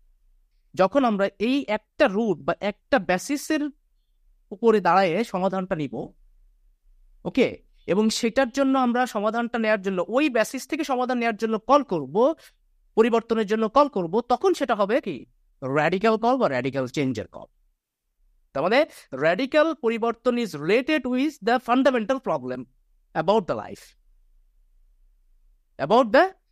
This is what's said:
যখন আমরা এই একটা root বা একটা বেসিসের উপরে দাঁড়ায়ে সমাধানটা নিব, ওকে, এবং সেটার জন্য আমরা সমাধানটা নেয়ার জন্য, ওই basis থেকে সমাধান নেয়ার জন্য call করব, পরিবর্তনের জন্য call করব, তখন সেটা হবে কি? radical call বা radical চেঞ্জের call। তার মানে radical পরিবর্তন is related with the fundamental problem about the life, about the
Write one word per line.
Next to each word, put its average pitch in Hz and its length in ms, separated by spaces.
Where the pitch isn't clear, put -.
যখন 190 300
আমরা 196 240
এই 254 300
একটা 214 400
root 196 300
বা 147 220
একটা 190 380
বেসিসের 269 600
উপরে 214 300
দাঁড়ায়ে 180 440
সমাধানটা 185 520
নিব, 139 360
ওকে, 175 400
এবং 214 240
সেটার 240 400
জন্য 269 280
আমরা 247 280
সমাধানটা 226 520
নেয়ার 214 240
জন্য, 185 260
ওই 277 200
basis 240 400
থেকে 311 160
সমাধান 247 340
নেয়ার 233 180
জন্য 220 220
call 285 240
করব, 185 520
পরিবর্তনের 226 520
জন্য 220 220
call 285 200
করব, 185 320
তখন 311 340
সেটা 254 200
হবে 208 260
কি? 160 260
radical 165 540
call 233 200
বা 226 120
radical 131 380
চেঞ্জের 127 420
call। - 160
তার 135 100
মানে 240 240
radical 262 640
পরিবর্তন 233 640
is 233 140
related 233 520
with 262 300
the 233 140
fundamental 254 640
problem 127 440
about 185 280
the 151 120
life, 101 440
about 208 260
the 262 240